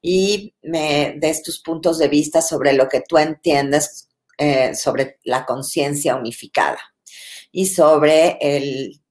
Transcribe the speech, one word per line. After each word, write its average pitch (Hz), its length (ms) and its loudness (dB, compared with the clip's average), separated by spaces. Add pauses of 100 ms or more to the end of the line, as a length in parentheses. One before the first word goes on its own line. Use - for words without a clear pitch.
y 196 540 0
me 151 580 -2
des 156 240 -2
tus - 200 -8
puntos 165 340 -2
de 160 120 2
vista 147 340 2
sobre 139 320 0
lo 131 160 2
que 127 100 0
tú - 160 -2
entiendes, 147 920 0 (280)
eh, 135 380 0
sobre - 500 -4
la 131 220 -4
conciencia 143 720 -2
unificada 113 640 -4 (720)
y 185 160 0
sobre 156 760 4
el 139 600 -4 (100)